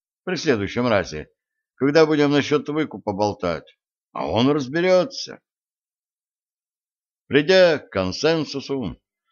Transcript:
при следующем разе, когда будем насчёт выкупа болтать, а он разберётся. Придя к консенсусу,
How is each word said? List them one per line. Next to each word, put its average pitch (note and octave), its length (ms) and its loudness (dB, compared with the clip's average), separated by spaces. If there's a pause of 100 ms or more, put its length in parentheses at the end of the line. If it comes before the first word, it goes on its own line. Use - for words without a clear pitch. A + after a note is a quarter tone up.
(240)
при F3+ 120 -4
следующем A#2+ 500 -2
разе, E2+ 420 -2 (460)
когда D3 320 4
будем D3+ 240 2
насчёт C#3+ 380 0
выкупа C#3 440 -6
болтать, F#2+ 640 -4 (360)
а C2 160 -6
он A2+ 220 2
разберётся. E3 920 -2 (1900)
Придя D#3+ 520 4
к - 120 -14
консенсусу, C3+ 1040 -4 (360)